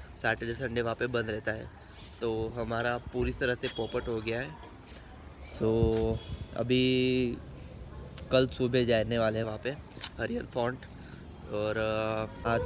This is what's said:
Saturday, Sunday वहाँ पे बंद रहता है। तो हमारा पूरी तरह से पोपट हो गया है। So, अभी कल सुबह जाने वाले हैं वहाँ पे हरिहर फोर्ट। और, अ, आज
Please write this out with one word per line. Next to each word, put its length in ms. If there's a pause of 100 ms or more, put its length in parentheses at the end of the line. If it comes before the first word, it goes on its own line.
(220)
Saturday, 320
Sunday 280
वहाँ 120
पे 120
बंद 240
रहता 220
है। 180 (500)
तो 360
हमारा 420
पूरी 340
तरह 220
से 140
पोपट 400
हो 120
गया 200
है। 100 (1080)
So, 80 (880)
अभी 840 (920)
कल 160
सुबह 360
जाने 340
वाले 200
हैं 60
वहाँ 200
पे 60 (500)
हरिहर 240
फोर्ट। 300 (760)
और, 240 (680)
अ, 40
आज 180